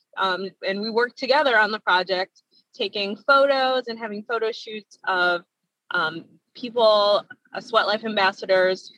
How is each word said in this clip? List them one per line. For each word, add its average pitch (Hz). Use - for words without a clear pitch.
Um, 190
and 196
we 220
worked 233
together 262
on 208
the 214
project, 185
taking 202
photos 269
and 226
having 214
photo 226
shoots -
of, 180
um, 165
people, 214
uh, 196
Sweat -
Life 214
ambassadors 190